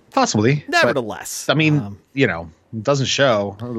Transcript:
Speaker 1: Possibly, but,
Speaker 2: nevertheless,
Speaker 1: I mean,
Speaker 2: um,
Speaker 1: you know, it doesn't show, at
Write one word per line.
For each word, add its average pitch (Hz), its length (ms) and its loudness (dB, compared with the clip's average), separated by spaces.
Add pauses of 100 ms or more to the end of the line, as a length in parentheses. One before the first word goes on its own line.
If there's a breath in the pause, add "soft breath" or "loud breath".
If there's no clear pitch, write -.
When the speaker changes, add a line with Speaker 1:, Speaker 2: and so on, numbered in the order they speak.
(120)
Speaker 1:
Possibly, 143 540 2
but, - 20 -20 (140)
Speaker 2:
nevertheless, - 680 -4
Speaker 1:
I - 60 4
mean, 151 240 2
Speaker 2:
um, 101 200 -8 (160)
Speaker 1:
you 135 120 2
know, 82 240 -4 (240)
it 110 80 -8
doesn't 135 240 0
show, 104 540 2
at 123 40 -12 (140)